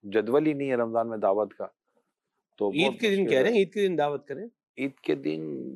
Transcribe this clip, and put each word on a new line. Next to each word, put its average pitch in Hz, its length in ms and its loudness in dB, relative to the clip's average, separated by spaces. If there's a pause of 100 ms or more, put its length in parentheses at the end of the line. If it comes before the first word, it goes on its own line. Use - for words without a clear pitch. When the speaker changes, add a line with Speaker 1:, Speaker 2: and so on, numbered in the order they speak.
Speaker 1:
جدول 110 420 2
ہی 156 60 2
نہیں 139 180 -2
ہے 123 60 2
رمضان 117 320 0
میں 110 100 -6
دعوت 104 360 2
کا۔ 98 120 -10 (920)
تو 104 100 0
Speaker 2:
عید 165 240 0
Speaker 1:
بہت - 80 -10
Speaker 2:
کے 220 100 2
دن 196 120 2
Speaker 1:
مشکل - 80 0
Speaker 2:
کہہ 131 80 4
رہے 151 100 4
Speaker 1:
ہے۔ 233 40 2
Speaker 2:
ہیں، 214 80 4
عید 185 120 0
کے 202 160 0
دن 170 100 -2
دعوت 147 300 -2
کریں۔ 151 160 -10 (340)
Speaker 1:
عید 135 160 -4
کے - 200 -2
دن 147 600 -6